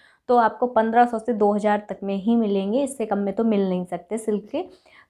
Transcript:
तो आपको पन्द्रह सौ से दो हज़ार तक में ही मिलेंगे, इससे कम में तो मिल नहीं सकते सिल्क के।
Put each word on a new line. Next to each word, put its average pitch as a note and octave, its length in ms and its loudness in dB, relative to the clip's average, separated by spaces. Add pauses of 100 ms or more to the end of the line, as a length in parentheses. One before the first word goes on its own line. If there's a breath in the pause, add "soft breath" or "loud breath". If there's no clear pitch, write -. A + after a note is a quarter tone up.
(280 loud breath)
तो B3 80 4
आपको A3 300 2
पन्द्रह A3+ 400 4
सौ A#3 120 -4
से A#3 140 -4
दो G#3 200 2
हज़ार G#3 360 0
तक F#3+ 140 -12
में G3 140 -4
ही G3+ 200 0
मिलेंगे, G3+ 480 0
इससे C4 220 -6
कम G3+ 120 -2
में G3 160 -2
तो A3+ 100 0
मिल G3+ 240 2
नहीं F3+ 160 -2
सकते F3 340 -8
सिल्क G#3 340 -4
के। E4+ 120 -6 (460 loud breath)